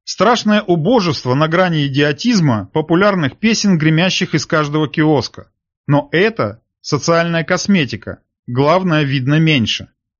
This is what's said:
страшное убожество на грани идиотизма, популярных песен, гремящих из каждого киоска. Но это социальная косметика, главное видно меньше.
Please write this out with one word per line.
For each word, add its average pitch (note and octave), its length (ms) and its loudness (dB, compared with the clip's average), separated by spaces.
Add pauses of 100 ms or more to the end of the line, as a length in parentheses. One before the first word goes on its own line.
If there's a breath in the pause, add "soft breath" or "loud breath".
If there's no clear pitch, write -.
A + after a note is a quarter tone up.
страшное G#3+ 560 0
убожество F3 720 0
на D3+ 160 0
грани E3 380 0
идиотизма, C#3+ 840 0
популярных E3 640 0
песен, G#3 400 0
гремящих D#3+ 560 0
из D3 120 -2
каждого D3+ 420 -2
киоска. D3 640 -4 (360)
Но C#3+ 260 0
это D#3 480 -2 (180)
социальная E3 640 -2
косметика, D#3+ 760 -2 (280)
главное D3+ 560 2
видно C#3 360 0
меньше. D#3 500 0 (300)